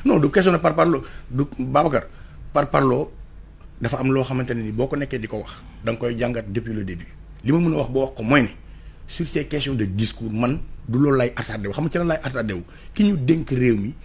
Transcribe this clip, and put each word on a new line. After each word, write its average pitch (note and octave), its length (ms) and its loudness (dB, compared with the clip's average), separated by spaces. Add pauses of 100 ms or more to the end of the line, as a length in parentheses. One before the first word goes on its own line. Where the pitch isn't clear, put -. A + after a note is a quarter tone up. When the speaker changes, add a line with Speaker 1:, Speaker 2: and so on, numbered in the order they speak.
Speaker 1:
nag. C4+ 100 6
Speaker 2:
Non, E3+ 60 6
du C#3+ 100 6
question F#3 220 6
de E3+ 60 4
par D#3+ 160 2
parloo, D#3+ 280 4 (280)
du B2+ 120 2 (160)
Babacar, C3+ 440 2 (500)
par C#3+ 180 2
parloo C#3 400 4 (680)
dafa A#2+ 180 0
am C3 140 2
loo C3+ 100 4
xamante B2+ 320 -2
ne A#2 80 -4
ni G#2+ 100 -6
boo A#2+ 140 0
ko D3 100 -4
nekkee C3+ 220 -4
di A2 80 -6
ko G#2+ 120 -6
wax, - 240 -12 (220)
da A2+ 80 0
nga A#2 80 -6
koy A#2+ 180 -2
jàngat A#2+ 340 -2
depuis A2+ 220 -4
le G#2+ 100 -4
début. F2 240 -8 (360)
Li A#2+ 80 4
ma E3 60 6
mën E3+ 140 4
a D3+ 60 0
wax B2+ 120 0
ba C3 100 2
wax C3+ 160 2
ko A2+ 60 -6
mooy C3 200 6
ne, G#2 60 0 (600)
sur - 180 -4
ces D3 200 -4
questions C#3 280 -2
de A#2 120 0
discours, G#2+ 440 -2
man, A#2+ 280 0 (280)
du A#2 120 0
loolu C#3 180 6
lay A#2+ 180 2
attardé G#2+ 340 -6
wu. G2+ 40 -4
Xam D3 120 -2
nga D#3 60 0
ci F3 80 0
lan E3+ 100 0
lay D#3 140 0
attardé B2 300 -4
wu? F2 100 -4 (300)
Ki G#3 120 4
ñu G3+ 120 4
dénk D#3 340 2
réew B2 280 4
mi, G#2 160 -4 (100)